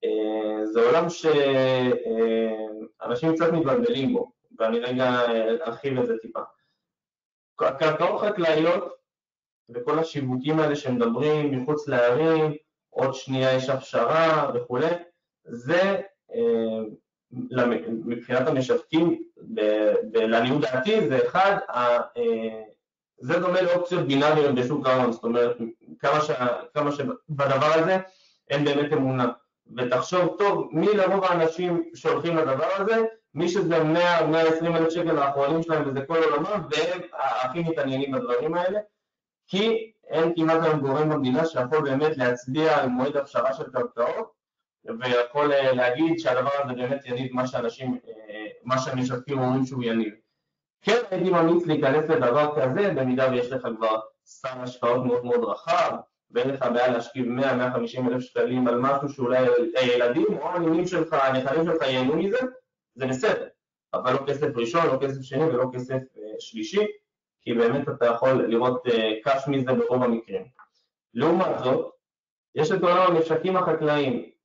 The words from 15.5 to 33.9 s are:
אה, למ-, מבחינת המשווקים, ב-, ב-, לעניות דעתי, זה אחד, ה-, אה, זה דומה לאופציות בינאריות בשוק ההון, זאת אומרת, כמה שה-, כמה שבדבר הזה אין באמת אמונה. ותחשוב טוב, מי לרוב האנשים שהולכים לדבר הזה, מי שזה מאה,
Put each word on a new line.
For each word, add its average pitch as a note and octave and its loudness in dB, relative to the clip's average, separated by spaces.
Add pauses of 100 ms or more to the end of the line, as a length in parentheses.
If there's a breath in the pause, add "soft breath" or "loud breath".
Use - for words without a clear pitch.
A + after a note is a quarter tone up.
אה, A2+ 0 (720)
למ-, A#2 -2
מבחינת B2 -2
המשווקים, D#3+ 2 (320)
ב-, G#2+ 2 (180)
ב-, A2+ 2
לעניות A#2 2
דעתי, G3 0
זה C3 2
אחד, G3 2 (120)
ה-, A#2+ 2 (200)
אה, A2+ -2 (560)
זה C3+ -2
דומה F3+ 2
לאופציות F3 0
בינאריות C#3+ 4
בשוק B2+ -2
ההון, B2+ 2
זאת - -10
אומרת, A#2+ 2 (420)
כמה C#3+ 2
שה-, B2 -2 (120)
כמה D3 0
שבדבר D3+ 0
הזה F3 4 (520 loud breath)
אין C#3+ 0
באמת D3 0
אמונה. C3 0 (440)
ותחשוב D#3+ 0
טוב, F#3 2
מי E3 2
לרוב F#3+ 2
האנשים E3+ 0
שהולכים D#3+ 0
לדבר C#3+ 0
הזה, G3+ 0 (380)
מי D#3+ -2
שזה E3 2
מאה, E3 2